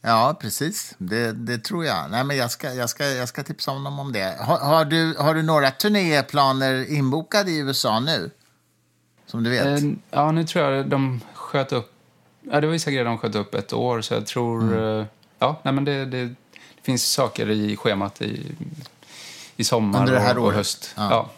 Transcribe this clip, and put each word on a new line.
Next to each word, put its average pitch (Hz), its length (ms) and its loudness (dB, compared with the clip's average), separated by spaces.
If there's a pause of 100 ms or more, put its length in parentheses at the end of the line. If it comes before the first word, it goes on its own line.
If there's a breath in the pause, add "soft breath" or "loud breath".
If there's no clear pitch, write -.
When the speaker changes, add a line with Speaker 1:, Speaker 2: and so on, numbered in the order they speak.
Speaker 1:
Ja, 117 400 4
precis. - 580 -6
Det, 110 340 -2
det 117 260 -6
tror 170 260 -6
jag. 85 260 -2
Nej, 120 140 0
men 143 120 -2
jag 120 140 0
ska, 139 240 -8
jag 120 160 -2
ska, 147 160 -4
jag 127 220 -2
ska - 140 -8
tipsa - 280 -8
honom 139 280 -8
om 139 140 -8
det. 95 280 -2
Har, - 180 0
har 156 260 4
du, 160 340 2
har 151 160 2
du 160 80 2
några 151 280 4
turnéplaner 139 1200 2
inbokade 160 580 0
i 156 80 0
U 139 120 -2
S 131 140 -2
A 113 160 2
nu? 131 300 -2 (960)
Som 117 180 -6
du 117 60 0
vet. 127 160 2 (160)
Speaker 2:
Eh, 147 80 0 (200)
ja, 147 220 2
nu 165 120 2
tror 160 200 0
jag 139 240 0
de 135 320 0 (140)
sköt - 380 -2
upp, 120 200 -4 (500)
ja, 147 180 0
det 151 60 2
var 160 60 2
vissa 160 180 -2
grejer 131 140 0
de 117 140 -2
sköt 107 160 -4
upp 104 200 -4
ett - 180 -4
år, 120 280 0
så 113 140 -4
jag 110 120 -2
tror, 117 360 -2
Speaker 1:
Mm. 110 380 0
Speaker 2:
eh, 107 60 -6 (320)
ja, 151 240 0
nej, 139 120 0
men 139 100 0
det, 139 200 -2
det, 127 220 -4
det 120 80 -10 (480 loud breath)
finns 123 300 0
saker 110 380 0
i 104 260 0
schemat 101 460 -2
i, 107 300 -6 (1040 loud breath)
i 117 80 -2
sommar 107 360 2
Speaker 1:
Under 131 120 6
det 123 80 6
här 120 160 4
Speaker 2:
och, 123 60 0
och 113 40 4
Speaker 1:
året. 101 100 4
Speaker 2:
höst. - 400 -4
Speaker 1:
Ja. 104 140 0
Speaker 2:
Ja, 113 280 2